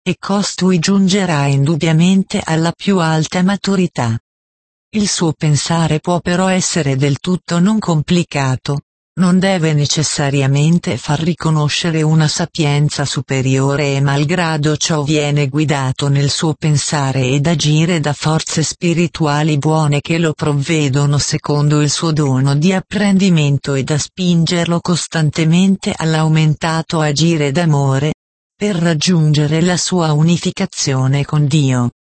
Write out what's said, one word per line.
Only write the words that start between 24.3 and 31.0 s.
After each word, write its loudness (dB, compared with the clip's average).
costantemente 0
all'aumentato 0
agire 0
d'amore, 0
per -2
raggiungere 2
la 2
sua 0
unificazione 0